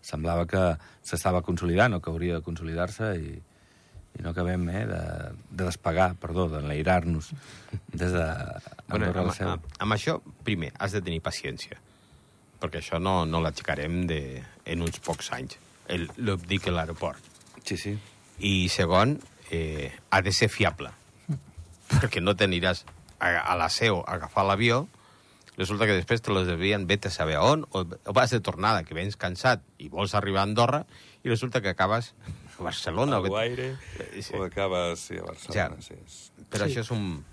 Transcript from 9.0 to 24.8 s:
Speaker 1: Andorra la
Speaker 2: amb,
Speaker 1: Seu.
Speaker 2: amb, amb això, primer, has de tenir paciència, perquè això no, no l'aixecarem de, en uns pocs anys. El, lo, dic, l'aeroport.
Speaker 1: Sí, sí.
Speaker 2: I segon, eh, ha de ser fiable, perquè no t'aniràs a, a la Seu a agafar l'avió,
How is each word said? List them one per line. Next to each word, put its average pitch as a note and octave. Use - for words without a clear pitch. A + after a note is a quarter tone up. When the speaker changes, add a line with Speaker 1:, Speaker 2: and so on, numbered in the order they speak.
Speaker 1:
Andorra F2+
la -
Speaker 2:
amb, G2
Speaker 1:
Seu. F#2+
Speaker 2:
amb, F2
amb G#2+
això, C3
primer, E2
has G2
de G2+
tenir E2+
paciència, -
perquè E2
això -
no, F2+
no E2
l'aixecarem D#2
de, D#2
en E2+
uns E2
pocs -
anys. -
El, E2+
lo, G2
dic, F2+
l'aeroport. E2+
Speaker 1:
Sí, G2
sí. G2+
Speaker 2:
I F#2+
segon, G2
eh, D#2
ha F#2+
de G2
ser -
fiable, D2+
perquè -
no F#2+
t'aniràs F#2
a, F2
a -
la E2
Seu G2+
a F#2+
agafar E2
l'avió, A#2